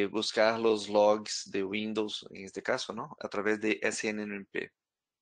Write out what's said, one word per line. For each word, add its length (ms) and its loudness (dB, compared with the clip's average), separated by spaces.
eh, 40 4
buscar 540 2
los 280 2
logs 640 4
de 140 0
Windows, 680 -4
en 140 -12
este 180 -10
caso, 300 -2
¿no? 280 -10
A 80 -6
través 320 0
de 220 0
S 260 -2
N 140 -4
M 220 -8
P? 280 -8